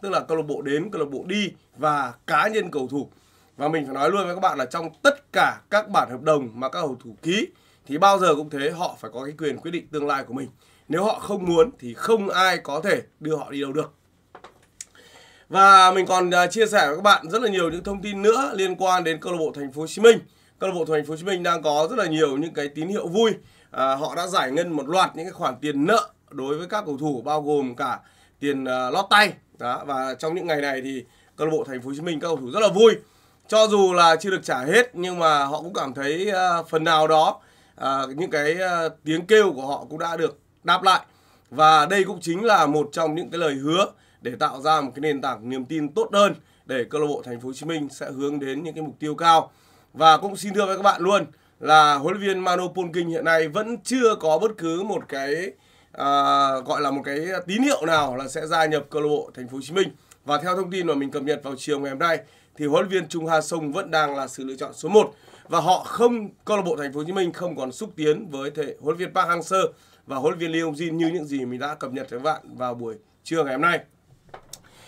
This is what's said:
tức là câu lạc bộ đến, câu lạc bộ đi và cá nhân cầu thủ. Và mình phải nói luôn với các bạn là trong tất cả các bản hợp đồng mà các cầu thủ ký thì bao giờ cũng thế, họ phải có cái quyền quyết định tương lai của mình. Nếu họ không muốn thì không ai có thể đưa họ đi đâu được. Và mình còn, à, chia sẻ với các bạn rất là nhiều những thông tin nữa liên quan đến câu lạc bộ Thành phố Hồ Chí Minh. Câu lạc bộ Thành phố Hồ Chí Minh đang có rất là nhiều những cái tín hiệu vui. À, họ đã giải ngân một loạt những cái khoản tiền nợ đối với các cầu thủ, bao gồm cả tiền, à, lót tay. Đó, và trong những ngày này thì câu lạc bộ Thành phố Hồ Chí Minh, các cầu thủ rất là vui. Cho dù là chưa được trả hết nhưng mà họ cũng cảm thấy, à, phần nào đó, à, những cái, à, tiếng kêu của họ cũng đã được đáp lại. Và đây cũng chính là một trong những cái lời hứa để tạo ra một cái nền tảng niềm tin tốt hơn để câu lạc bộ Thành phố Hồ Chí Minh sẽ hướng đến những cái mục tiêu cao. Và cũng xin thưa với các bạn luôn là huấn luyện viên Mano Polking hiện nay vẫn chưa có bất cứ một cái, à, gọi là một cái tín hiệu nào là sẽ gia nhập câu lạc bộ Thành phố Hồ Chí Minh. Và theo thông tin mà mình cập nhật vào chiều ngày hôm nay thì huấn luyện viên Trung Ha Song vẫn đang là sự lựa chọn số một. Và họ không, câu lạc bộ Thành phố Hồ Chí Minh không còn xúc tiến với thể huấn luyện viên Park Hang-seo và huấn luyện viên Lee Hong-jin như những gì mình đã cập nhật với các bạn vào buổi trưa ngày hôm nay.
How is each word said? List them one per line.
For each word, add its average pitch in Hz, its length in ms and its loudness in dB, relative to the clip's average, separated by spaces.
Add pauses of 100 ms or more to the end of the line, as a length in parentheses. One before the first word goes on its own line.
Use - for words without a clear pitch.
tức 196 80 -8
là 170 100 0
câu 160 160 -2
lạc 160 60 -2
bộ 143 200 -6
đến, 151 280 -2
câu 190 100 -8
lạc 143 100 -2
bộ 127 160 -10
đi 196 260 -4 (240)
và 139 360 -2 (140)
cá 160 220 2
nhân 208 220 -4
cầu 131 200 -6
thủ. 139 200 -6 (460)
Và 143 120 -2
mình 156 180 -2
phải 135 80 -10
nói 143 160 0
luôn 196 160 -2
với 175 80 -6
các 185 60 -10
bạn 170 180 0
là 135 60 -2
trong 165 260 -8 (120)
tất - 300 2
cả 147 280 2 (100)
các 214 180 0
bản 151 220 2
hợp 127 120 -10
đồng 147 320 2
mà 127 140 -6
các 175 120 -6
cầu 139 240 -6
thủ 113 180 -18
ký 202 240 -2 (400)
thì 143 120 -6
bao 196 200 6
giờ 180 160 4
cũng 151 160 -4
thế, 143 200 -4
họ 170 300 -6
phải 113 140 -14
có 127 100 -10
cái 147 140 -12
quyền 143 200 -6
quyết 165 120 -12
định 170 220 -8
tương 147 140 -4
lai 135 180 -2
của 117 100 -12
mình. 135 140 -10 (400)
Nếu - 160 0
họ 220 140 0
không 196 280 -6
muốn 165 320 4
thì 120 160 -12
không 202 340 0
ai 180 300 2
có 143 260 -6
thể 165 180 0 (180)
đưa 151 160 -4
họ 135 140 -10
đi 139 100 -8
đâu 139 120 -6
được. 151 200 -4 (1600)
Và 190 420 10
mình 185 160 2
còn, 180 240 2
à, 180 160 4
chia 214 200 2
sẻ 196 200 4
với 147 100 -2
các 185 60 -8
bạn 190 280 6
rất 220 120 0
là 233 60 0
nhiều 180 220 0
những 175 140 -8
thông 196 180 -6
tin 196 200 -6
nữa 254 320 2
liên 190 220 -2
quan 180 280 2
đến 160 160 -4
câu 175 120 -8
lạc 175 60 -4
bộ 151 160 -4
Thành 143 180 -10
phố 143 80 -10
Hồ 156 60 -6
Chí 160 160 -4
Minh. 226 160 10 (400)
Câu 190 120 -2
lạc 185 60 -6
bộ 165 80 -2
Thành 151 200 0
phố 147 80 -10
Hồ 160 40 -6
Chí 160 80 -14
Minh 185 180 -4
đang 170 200 0
có 151 280 2
rất 247 80 -4
là 196 80 0
nhiều 156 300 2
những 160 180 -4
cái 143 140 -4
tín 156 200 -8
hiệu 196 200 -4
vui. 214 240 2 (380)
À, 135 240 0
họ 135 200 -6
đã 175 120 -4
giải 175 240 -2
ngân 170 220 -2
một 139 160 -6
loạt 175 280 0
những 160 80 -10
cái 185 80 -12
khoản 143 280 -4
tiền 147 260 -2
nợ 220 220 2 (220)
đối 139 280 -6
với 175 80 -10
các 208 200 -6
cầu 147 120 -6
thủ, 143 240 -4
bao 147 200 -2
gồm 139 340 -2
cả 123 220 -6 (420)
tiền, 139 240 -2
à, 127 260 -2
lót 180 200 0
tay. 208 220 4 (260)
Đó, 123 280 -6
và 131 280 -4
trong 160 200 -6
những 175 120 -6
ngày 156 140 0
này 139 200 -4
thì 131 240 -10 (320)
câu 151 100 -2
lạc 160 60 0
bộ 147 120 0
Thành 135 180 -10
phố 127 60 -12
Hồ 139 60 -8
Chí 143 80 -10
Minh, 165 180 -4
các 175 60 -6
cầu 165 100 -2
thủ 131 140 -10
rất 180 100 -2
là 214 80 4
vui. 214 280 8 (520)
Cho 220 180 4
dù 196 260 4
là 170 240 6
chưa 170 140 -6
được 185 120 -2
trả 131 220 -4
hết 220 280 2
nhưng 175 260 -6
mà 156 260 4
họ 143 180 -4
cũng 175 120 -12
cảm 139 200 -6
thấy, 151 360 -4
à, 180 320 0
phần 160 220 -2
nào 156 240 4
đó, 160 320 4 (360)
à, 135 260 -2 (140)
những 180 140 -4
cái, 156 320 0
à, 170 260 -2 (160)
tiếng 165 220 -2
kêu 208 260 6
của 131 140 -8
họ 139 240 -6
cũng 151 80 -12
đã 170 180 -4
được 165 220 -2 (260)
đáp 175 180 2
lại. 185 180 6 (500)
Và 151 360 6
đây 190 180 2
cũng 185 160 -6
chính 170 240 -4
là 196 220 6
một 147 260 0
trong 160 220 0
những 170 160 -8
cái 165 80 -6
lời 156 160 0
hứa 156 320 0 (360)
để 120 160 -6
tạo 147 220 -4
ra 156 200 2
một 135 140 -8
cái 139 60 -14
nền 143 200 -2
tảng 120 280 -6
niềm 131 160 -6
tin 151 300 -6
tốt 220 180 -2
hơn 202 220 4 (320)
để 127 240 -4
câu 151 100 -4
lạc 151 60 0
bộ 143 180 -4
Thành 123 160 -12
phố 123 80 -10
Hồ 131 40 -10
Chí 139 140 -12
Minh 151 240 -4
sẽ 139 200 -12
hướng 143 300 -4
đến 135 220 -6
những 160 120 -10
cái 160 80 -10
mục 151 160 -10
tiêu 151 160 -6
cao. 160 360 4 (420)
Và 156 240 6
cũng 190 200 -4
xin 196 180 -8
thưa 202 120 0
với 190 100 -2
các 190 60 -8
bạn 190 200 2
luôn 185 240 2 (340)
là 147 340 8
huấn 147 200 -2
luyện 202 140 -4
viên 190 160 -2
Mano 180 240 0
Polking 170 400 -4
hiện 165 160 -4
nay 160 240 2
vẫn 214 360 -4
chưa 240 300 2
có 156 240 0
bất 214 200 0
cứ 165 240 -4
một 196 260 -4
cái, 143 440 -6 (400)
à, - 140 -6 (520)
gọi 131 220 -4
là 143 100 0
một 139 140 -4
cái 143 220 -4 (200)
tín 202 160 0
hiệu 269 240 2
nào 147 300 2
là 135 120 -8
sẽ 156 180 -8
gia 160 200 2
nhập 151 240 0
câu 147 120 -2
lạc 151 60 -2
bộ 147 260 -2
Thành 127 140 -12
phố 131 80 -14
Hồ 139 60 -10
Chí 131 100 -14
Minh. 190 160 2 (360)
Và 143 140 0
theo 180 180 -2
thông 185 140 -4
tin 180 160 -4
mà 156 80 2
mình 139 160 -2
cập 143 120 -6
nhật 143 200 -2
vào 139 160 -10
chiều 143 220 -4
ngày 139 100 -6
hôm 135 80 -10
nay 165 200 0 (380)
thì 151 100 -4
huấn 175 220 2
luyện 185 120 0
viên 165 80 -10
Trung 160 180 -6
Ha 160 140 2
Song 151 320 -6
vẫn 190 180 -6
đang 151 260 0
là 135 100 -6
sự 131 180 -14
lựa 135 120 -10
chọn 131 160 -10
số - 160 -10
một. 208 260 4 (340)
Và 165 120 0
họ 180 240 2
không, 233 440 0 (160)
câu 208 120 0
lạc 196 60 0
bộ 170 140 -2
Thành 143 160 -8
phố 139 60 -8
Hồ 151 60 -6
Chí 170 80 -8
Minh 185 200 0
không 175 240 -8
còn 131 160 -8
xúc 208 240 -12
tiến 151 340 0
với 139 200 -8
thể 147 300 -8
huấn 160 180 -4
luyện 180 100 -6
viên - 60 -16
Park 180 140 2
Hang-seo 175 380 0 (400)
và 139 100 -8
huấn 165 220 -2
luyện 165 140 -4
viên - 0 -
Lee 165 180 -2
Hong-jin 160 240 -6
như 165 120 0
những 165 180 -4
gì 139 200 -6
mình 123 160 -8
đã 147 140 -6
cập 135 180 -10
nhật 131 180 -10
với 117 80 -10
các 131 60 -10
bạn 151 320 -6
vào 123 180 -6
buổi 117 200 -10 (300)
trưa 160 200 -2
ngày 135 100 -4
hôm 135 80 -2
nay. 170 180 2 (1080)